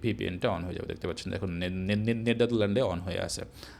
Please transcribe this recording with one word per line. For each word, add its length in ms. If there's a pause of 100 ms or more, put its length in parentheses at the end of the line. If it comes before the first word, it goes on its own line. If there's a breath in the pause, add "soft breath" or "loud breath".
ভিপিএনটা 480
on 160
হয়ে 80
যাবে। 140
দেখতে 200
পাচ্ছেন 260
এখন 160
নে-, 200
নে-, 260
নে-, 200
নেদারল্যান্ডে 680
on 180
হয়ে 200
আছে। 260 (340 loud breath)